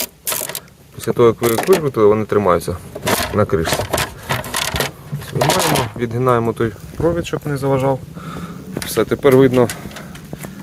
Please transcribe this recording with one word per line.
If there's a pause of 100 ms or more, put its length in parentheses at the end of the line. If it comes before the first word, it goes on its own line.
(960)
Після
того,
як
ви
їх
викрутили,
вони
тримаються (580)
на
кришці. (1400)
Ось
виймаємо,
відгинаємо
той (240)
провід,
щоб
не
заважав. (880)
Все,
тепер
видно (960)